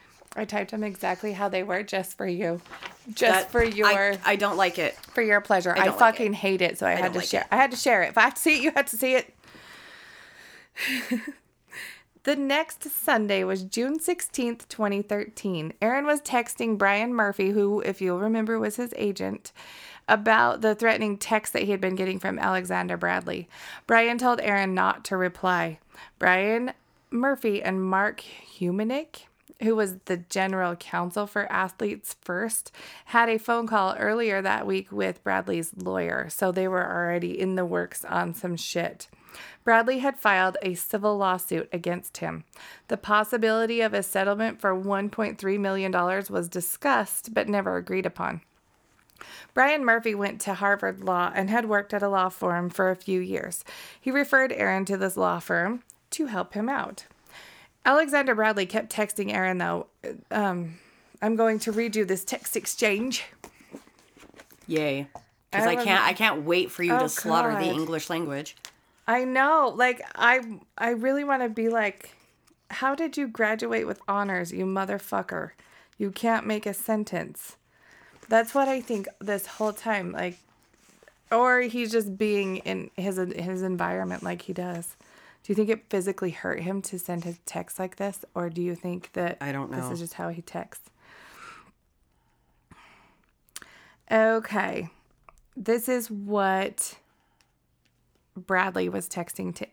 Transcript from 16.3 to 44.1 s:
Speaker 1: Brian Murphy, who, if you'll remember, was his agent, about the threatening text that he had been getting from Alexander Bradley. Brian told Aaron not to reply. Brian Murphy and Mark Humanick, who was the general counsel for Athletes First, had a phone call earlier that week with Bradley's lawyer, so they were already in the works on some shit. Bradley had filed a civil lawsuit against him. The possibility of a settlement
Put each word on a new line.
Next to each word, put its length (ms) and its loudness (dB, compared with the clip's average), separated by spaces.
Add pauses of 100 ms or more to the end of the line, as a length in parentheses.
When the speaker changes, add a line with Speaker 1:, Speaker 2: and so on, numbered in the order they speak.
Speaker 1:
Brian 380 2
Murphy, 360 2
who, 320 4
if 200 -2
you'll 160 2
remember, 400 0
was 160 -2
his 220 -6
agent, 560 -4 (560)
about 520 4
the 140 4
threatening 440 2
text 340 0
that 100 0
he 80 0
had 100 0
been 140 0
getting 240 -2
from 220 -4
Alexander 560 0
Bradley. 520 -2 (380)
Brian 320 4
told 220 2
Aaron 340 2
not 300 0
to 120 -4
reply. 600 0 (400)
Brian 540 2 (400)
Murphy 500 2
and 220 0
Mark 360 0 (380)
Humanick, 680 -2 (360)
who 140 4
was 300 0
the 100 -2
general 580 0
counsel 540 -4
for 240 -2
Athletes 680 -4
First, 500 -4 (320)
had 240 4
a 100 2
phone 300 0
call 320 2
earlier 420 0
that 240 0
week 240 -2
with 320 -2
Bradley's 540 0
lawyer, 520 -2
so 220 0
they 160 0
were 260 0
already 460 -2
in 160 0
the 100 0
works 400 -4
on 300 -2
some 220 -6
shit. 500 -6 (580)
Bradley 340 4
had 200 0
filed 440 4
a 120 -2
civil 440 0
lawsuit 520 0
against 480 -6
him. 260 -6 (440)
The 80 0
possibility 840 2
of 100 2
a 100 0
settlement 600 0